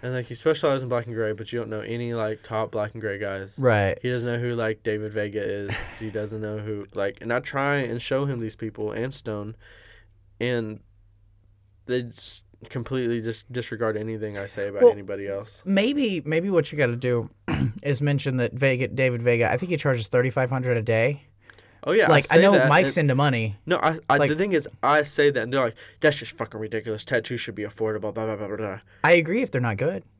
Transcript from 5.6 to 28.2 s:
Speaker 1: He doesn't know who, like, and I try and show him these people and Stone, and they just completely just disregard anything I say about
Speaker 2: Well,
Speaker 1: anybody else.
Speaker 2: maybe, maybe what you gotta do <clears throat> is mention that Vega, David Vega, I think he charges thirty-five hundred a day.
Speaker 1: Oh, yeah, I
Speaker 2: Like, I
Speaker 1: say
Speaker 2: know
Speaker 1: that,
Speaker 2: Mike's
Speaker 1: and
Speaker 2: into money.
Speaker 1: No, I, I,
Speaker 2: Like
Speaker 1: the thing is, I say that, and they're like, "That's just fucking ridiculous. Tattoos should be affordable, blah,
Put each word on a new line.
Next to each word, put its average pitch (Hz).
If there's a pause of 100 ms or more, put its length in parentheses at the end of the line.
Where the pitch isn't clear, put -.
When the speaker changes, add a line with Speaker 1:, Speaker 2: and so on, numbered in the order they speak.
Speaker 1:
He 110
doesn't 107
know 107
who, 104
like, 101
and 117
I 123
try 143
and 120
show 139
him 139
these 110
people 107
and 120
Stone, 107 (840)
and 113 (1040)
they 123
just - (240)
completely 120
just 110
disregard 113
anything 107
I 98
say 101
about 101
Speaker 2:
Well, 240
Speaker 1:
anybody 101
else. 98
Speaker 2:
maybe, 208
maybe 160
what 165
you 147
gotta 120
do 123 (180)
<clears throat> 131
is 139
mention 139
that 120
Vega, 131
David 127
Vega, 117
I -
think 175
he 165
charges 127
thirty-five 127
hundred 127
a 110
day. 117 (640)
Speaker 1:
Oh, 160
yeah, 208
I -
Speaker 2:
Like, 143
I 151
Speaker 1:
say 165
Speaker 2:
know 196
Speaker 1:
that, 135
Speaker 2:
Mike's 143
Speaker 1:
and 160
Speaker 2:
into 135
money. 120 (100)
Speaker 1:
No, 170
I, 160 (120)
I, 139
Speaker 2:
Like 143
Speaker 1:
the 151
thing 190
is, 151 (160)
I 147
say 147
that, 127
and 123
they're 139
like, 123 (260)
"That's 147
just 120
fucking 113
ridiculous. 110
Tattoos 120
should 104
be 104
affordable, 107
blah, 110